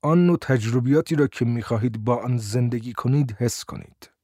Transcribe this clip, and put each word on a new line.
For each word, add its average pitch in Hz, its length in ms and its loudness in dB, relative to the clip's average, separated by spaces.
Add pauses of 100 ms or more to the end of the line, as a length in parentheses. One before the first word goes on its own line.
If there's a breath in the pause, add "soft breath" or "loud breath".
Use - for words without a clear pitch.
آن 170 240 4
نوع 175 120 4
تجربیاتی 127 760 0
را 147 120 4
که - 180 -2
می‌خواهید 117 580 -2
با 120 120 2
آن 120 220 -2
زندگی 117 560 -2
کنید 127 460 0
حس 120 240 -2
کنید. - 460 -16 (140)